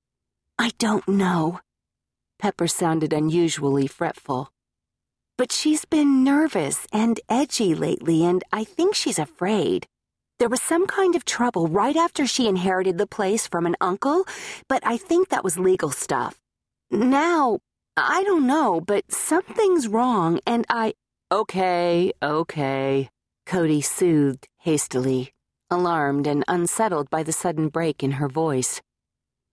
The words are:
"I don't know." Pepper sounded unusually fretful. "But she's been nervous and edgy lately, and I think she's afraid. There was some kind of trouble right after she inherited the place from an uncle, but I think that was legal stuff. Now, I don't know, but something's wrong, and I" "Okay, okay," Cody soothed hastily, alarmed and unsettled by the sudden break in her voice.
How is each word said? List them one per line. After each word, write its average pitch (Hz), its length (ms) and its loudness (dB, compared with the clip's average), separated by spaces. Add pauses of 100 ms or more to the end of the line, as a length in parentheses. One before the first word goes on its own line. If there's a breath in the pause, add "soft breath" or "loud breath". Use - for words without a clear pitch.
(580)
"I 233 200 -2
don't 214 300 -2
know." 180 520 0 (800)
Pepper 175 300 -2
sounded 160 440 -2
unusually 151 760 0
fretful. 135 680 -6 (840)
"But 254 160 -2
she's 311 320 0
been 277 400 4
nervous 277 680 0
and 220 360 0
edgy 226 460 0
lately, 160 500 0
and 180 180 2 (100)
I 214 120 -4
think 370 300 0
she's - 240 -2
afraid. 160 680 -2 (520)
There 233 100 2
was 247 140 -2
some 339 240 0
kind 370 300 0
of 294 80 -6
trouble 233 420 -2
right 202 300 0
after 330 300 0
she 233 200 0
inherited 185 500 0
the 202 120 -2
place 208 400 -2
from 170 180 -2
an 175 140 0
uncle, 269 440 0 (440 loud breath)
but - 180 -2
I 233 100 0
think 349 320 0
that - 140 -2
was 185 160 -4
legal 185 320 2
stuff. 127 500 -4 (500)
Now, 269 680 2 (380)
I 349 260 0
don't 359 240 2
know, 247 340 2
but 202 320 -2
something's 349 760 0
wrong, 208 580 0
and 233 240 0
I" 226 240 -2 (380)
"Okay, 180 800 0 (100)
okay," 135 880 -2 (360)
Cody 156 340 2
soothed 147 680 2 (100)
hastily, 131 760 -2 (360)
alarmed 151 580 0
and 147 180 0
unsettled 175 640 0
by 160 140 -2
the 156 80 -4
sudden 156 360 -2
break 160 360 -2
in 139 80 0
her 139 160 -4
voice. 139 520 -2 (720)